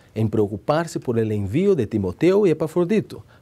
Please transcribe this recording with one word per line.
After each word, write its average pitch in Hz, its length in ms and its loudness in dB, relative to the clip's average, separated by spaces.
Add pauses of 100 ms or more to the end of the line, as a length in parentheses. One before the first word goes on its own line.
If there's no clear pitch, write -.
(140)
en 107 160 0
preocuparse 110 720 -2
por 113 180 -2
el 110 140 0
envío 117 420 0
de 117 140 -2
Timoteo 160 580 2
y 165 40 4
Epafrodito 170 720 -2 (180)